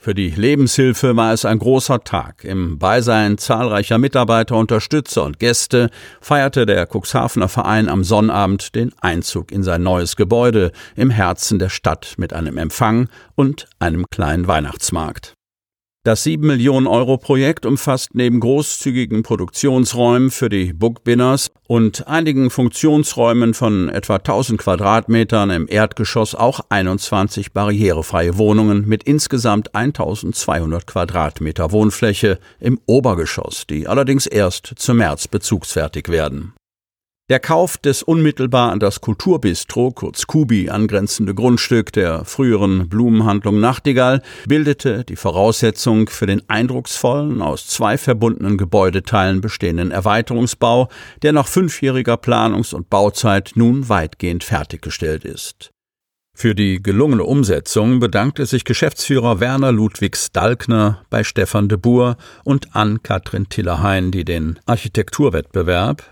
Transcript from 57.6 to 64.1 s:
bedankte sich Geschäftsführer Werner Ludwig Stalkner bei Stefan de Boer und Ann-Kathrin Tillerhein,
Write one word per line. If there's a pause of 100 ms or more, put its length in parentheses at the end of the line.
bedankte
sich
Geschäftsführer
Werner
Ludwig
Stalkner
bei
Stefan
de
Boer (260)
und
Ann-Kathrin
Tillerhein,